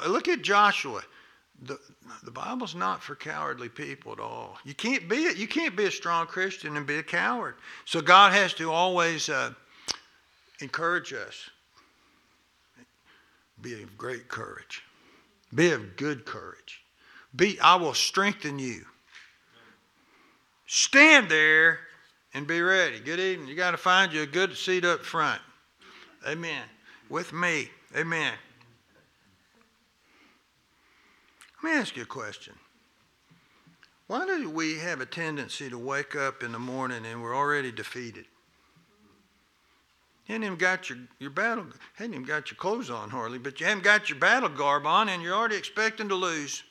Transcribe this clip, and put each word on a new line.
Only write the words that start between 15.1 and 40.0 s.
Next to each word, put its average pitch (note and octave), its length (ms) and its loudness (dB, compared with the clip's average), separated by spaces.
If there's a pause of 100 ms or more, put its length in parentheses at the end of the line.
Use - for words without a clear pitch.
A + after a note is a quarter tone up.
Be E3 180 4
of G#2 240 -6
good C#3 300 -4
courage. - 580 -16 (500)
Be, F#3 240 2
"I E3+ 180 8
will D#3 180 0
strengthen F#3+ 640 -2
you." B2 280 -8 (1800)
Stand C#4 600 8
there D#3 520 6 (540)
and C#3+ 120 -6
be E3+ 140 0
ready. F3 400 2
Good D3+ 180 -4
evening. F3+ 300 -4
You C#3+ 80 -12
gotta F3 200 0
find F#3 360 4
you D#3 100 -2
a D3 40 -2
good E3 300 -2
seat F#3 280 0
up E3+ 200 0
front. D3 380 -2 (840)
Amen. D3+ 440 -8 (400)
With D#3 240 -6
me. D#3+ 380 -2 (260)
Amen. D#3 420 -2 (3250)
Let D#4+ 120 -2
me D4+ 40 4
ask G3+ 200 -2
you A#2+ 80 -8
a - 20 -10
question. - 500 -12 (1500)
Why C4 200 -4
do D#4+ 220 -2
we D#3 300 -4
have D#3+ 220 -6
a B2+ 60 -6
tendency D3 640 -8
to B2 80 -10
wake C#3 380 -6
up C3+ 300 -4
in A#2 80 -8
the A#2 80 -8
morning B2+ 440 -6
and A2+ 160 -10
we're A#2 140 -6
already C#3+ 380 0
defeated? A2 540 -12 (2000)